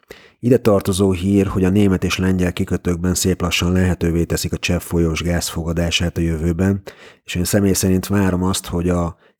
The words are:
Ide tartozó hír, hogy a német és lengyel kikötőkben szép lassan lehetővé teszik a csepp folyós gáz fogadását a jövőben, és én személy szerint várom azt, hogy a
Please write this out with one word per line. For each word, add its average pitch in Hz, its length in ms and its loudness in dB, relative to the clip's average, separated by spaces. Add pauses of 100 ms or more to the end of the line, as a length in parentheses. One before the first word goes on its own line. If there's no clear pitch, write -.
(400)
Ide 120 180 2
tartozó 98 540 2
hír, 98 360 2
hogy 107 160 0
a 92 60 4
német 95 340 2
és 90 140 -2
lengyel 92 360 0
kikötőkben 90 600 -2
szép 92 280 0
lassan 87 300 0
lehetővé 85 520 0
teszik 80 300 -4
a 82 40 -2
csepp 87 220 -2
folyós 82 420 0
gáz 85 260 -2
fogadását 85 720 -2
a 87 40 0
jövőben, 85 600 0 (420)
és - 120 -10
én 90 80 -2
személy 101 300 2
szerint 92 340 0
várom 92 360 0
azt, 95 220 -2
hogy 87 240 -2
a 87 280 -2 (220)